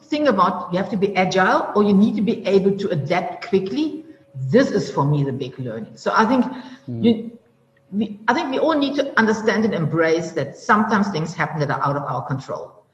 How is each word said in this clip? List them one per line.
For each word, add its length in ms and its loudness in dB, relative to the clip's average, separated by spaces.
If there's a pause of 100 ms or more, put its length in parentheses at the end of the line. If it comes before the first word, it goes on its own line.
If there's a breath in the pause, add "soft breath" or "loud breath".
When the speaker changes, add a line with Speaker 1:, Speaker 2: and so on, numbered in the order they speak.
(100)
Speaker 1:
thing 180 0
about 440 2
you 60 0
have 120 -4
to 60 -2
be 200 0
agile 580 2
or 80 4
you 100 2
need 240 4
to 60 0
be 240 -2
able 320 4
to 120 -2
adapt 580 -2
quickly, 560 -2 (300 loud breath)
this 360 2
is 200 -2
for 140 0
me 200 2
the 80 -4
big 260 -8
learning. 380 -10
So 180 -4
I 120 4
think 180 2 (440 loud breath)
Speaker 2:
Mm. 160 -4
Speaker 1:
you, 340 0 (540)
we, 360 -4
I 60 4
think 160 -4
we 80 -2
all 200 2
need 180 -2
to 220 -2
understand 460 2
and 100 0
embrace 580 0
that 240 -6
sometimes 540 2
things 240 -4
happen 260 -4
that 100 -2
are 120 -4
out 140 0
of 80 -6
our 220 -6
control. 460 -8 (220)